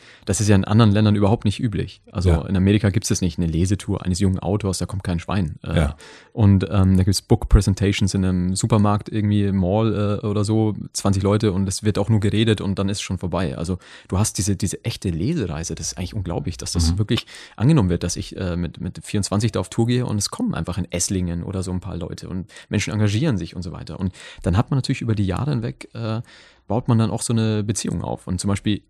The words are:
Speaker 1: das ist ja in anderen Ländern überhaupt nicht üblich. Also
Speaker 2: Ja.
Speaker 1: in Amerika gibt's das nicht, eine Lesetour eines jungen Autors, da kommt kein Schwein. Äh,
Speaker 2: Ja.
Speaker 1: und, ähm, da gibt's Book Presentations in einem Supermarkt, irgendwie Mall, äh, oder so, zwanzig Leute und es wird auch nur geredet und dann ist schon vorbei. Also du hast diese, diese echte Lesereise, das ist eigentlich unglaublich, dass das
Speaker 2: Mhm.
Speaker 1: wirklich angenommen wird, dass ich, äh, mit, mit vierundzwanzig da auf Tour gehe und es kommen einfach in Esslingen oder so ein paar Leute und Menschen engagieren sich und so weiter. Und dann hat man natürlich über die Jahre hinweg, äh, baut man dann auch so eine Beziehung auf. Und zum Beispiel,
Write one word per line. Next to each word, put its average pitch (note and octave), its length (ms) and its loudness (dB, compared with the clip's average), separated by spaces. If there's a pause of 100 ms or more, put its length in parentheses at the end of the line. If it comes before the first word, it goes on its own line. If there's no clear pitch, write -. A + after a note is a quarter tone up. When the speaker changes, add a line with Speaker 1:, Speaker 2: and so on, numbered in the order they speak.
(240)
Speaker 1:
das G2+ 160 -2
ist G#2 80 2
ja G#2 80 6
in G2 80 4
anderen A2 260 6
Ländern G#2 240 4
überhaupt G#2 300 2
nicht G#2 160 0
üblich. - 400 -4 (100)
Also F#2 200 0
Speaker 2:
Ja. D#2+ 160 2
Speaker 1:
in F#2+ 100 0
Amerika G2 320 4
gibt's G2 220 0
das G#2 100 0
nicht, F2+ 180 -2
eine F2 80 0
Lesetour F#2 560 0
eines F2+ 180 -2
jungen F#2+ 180 2
Autors, G2 400 -2
da F2 80 -4
kommt - 180 -8
kein F2 140 -2
Schwein. E2+ 440 -4
Äh, F2+ 140 -4
Speaker 2:
Ja. C#2+ 200 2 (360)
Speaker 1:
und, G2 380 6
ähm, F#2+ 260 4
da F#2 60 6
gibt's F#2 180 2
Book - 300 0
Presentations G2 640 4
in G2 100 0
einem F#2 320 0
Supermarkt, G#2 540 2
irgendwie G#2 420 2
Mall, G2+ 680 2
äh, - 40 -4
oder G#2 160 0
so, A2 320 2 (200)
zwanzig F#2+ 280 0
Leute G#2 300 2
und F#2+ 160 0
es - 140 -6
wird G#2 160 2
auch G2+ 100 0
nur A2 120 4
geredet G#2 420 2
und F#2 160 -2
dann G2 100 0
ist G2+ 140 -4
schon F#2 160 -4
vorbei. F2 400 -4
Also F2+ 220 -4 (280)
du - 80 0
hast G2 220 0
diese, F#2+ 180 0
diese - 260 -4
echte A2+ 280 -4
Lesereise, E2+ 640 -2
das D#2 140 -8
ist - 100 -8
eigentlich F2+ 160 -8
unglaublich, F2 420 -6
dass - 160 -8
das E2 200 2
Speaker 2:
Mhm. F#2 60 -2
Speaker 1:
wirklich G#2+ 280 -2 (280)
angenommen A#2+ 360 4
wird, F2 120 0
dass F2 140 -4
ich, - 220 -8
äh, F2+ 180 -4
mit, E2+ 240 -6
mit - 240 -8
vierundzwanzig G#2 480 -2
da G2 80 -2
auf F#2 80 -6
Tour A#2 200 0
gehe B2 180 0
und G#2+ 100 -2
es G2+ 140 -2
kommen - 240 -4
einfach F2 240 -4
in F2 120 -6
Esslingen F2 520 -2
oder G2 200 -6
so F2+ 80 -6
ein F#2 100 -4
paar E2+ 180 -10
Leute F2 320 -10
und F2+ 200 -8 (180)
Menschen - 240 -2
engagieren G#2+ 460 0
sich E2+ 180 -8
und F2+ 80 -8
so E2 80 -10
weiter. D#2 260 -12
Und F#2 160 -4 (280)
dann F#2 140 2
hat - 140 0
man C#3+ 80 0
natürlich - 220 -2
über A2+ 160 -2
die G2+ 100 0
Jahre F#2+ 240 -2
hinweg, B2+ 440 -6
äh, A2+ 260 -6 (480)
baut A#2 180 -2
man A#2+ 100 4
dann A2 140 2
auch A2+ 120 -4
so - 100 -2
eine A2 320 0
Beziehung - 380 -4
auf. - 260 -8
Und F2+ 120 -2
zum - 60 -6
Beispiel, G2+ 440 0